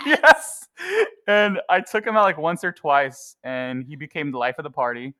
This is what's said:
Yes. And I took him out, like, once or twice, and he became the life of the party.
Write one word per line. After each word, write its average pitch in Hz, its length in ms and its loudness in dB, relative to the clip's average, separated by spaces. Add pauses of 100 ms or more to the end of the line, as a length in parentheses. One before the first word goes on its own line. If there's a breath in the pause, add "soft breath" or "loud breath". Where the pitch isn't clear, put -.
Yes. - 600 4 (600 loud breath)
And 208 420 2
I 180 120 4
took 214 240 -6
him 220 120 -2
out, 208 60 6
like, 185 140 2
once 165 260 -4
or 180 100 -4
twice, 139 680 -2
and 127 420 -8
he 147 100 -16
became 147 360 -8
the 127 60 -8
life 123 200 -2
of 156 60 -10
the 131 80 -14
party. 123 480 -6